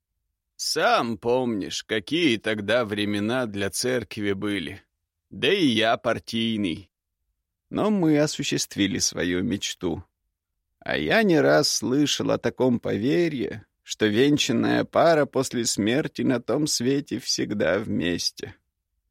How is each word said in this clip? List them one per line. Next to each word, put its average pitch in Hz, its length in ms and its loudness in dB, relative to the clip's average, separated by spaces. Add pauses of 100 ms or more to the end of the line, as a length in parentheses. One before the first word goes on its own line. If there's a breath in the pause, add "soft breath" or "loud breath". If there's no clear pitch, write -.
(560)
Сам 156 640 0
помнишь, 117 640 -2
какие 127 540 0
тогда 107 460 0
времена 104 600 -2
для 101 240 -4
церкви 113 600 -4
были. 98 500 -6 (480)
Да 117 240 0
и 190 140 2
я 110 300 4
партийный. 110 920 -2 (800)
Но 180 220 0
мы 160 280 4
осуществили 139 800 -2
свою 90 440 0
мечту. 92 600 -4 (760)
А - 180 -4
я 180 260 2
не 170 160 4
раз 151 300 4
слышал 120 600 0
о 110 60 0
таком 120 420 0
поверье, 123 840 -2 (180)
что - 240 -2
венчанная 117 800 2
пара 151 400 4
после 127 400 -2
смерти 127 560 -2
на 120 200 0
том 147 260 -2
свете 139 520 -2
всегда 104 600 -2
вместе. 101 760 -4 (560)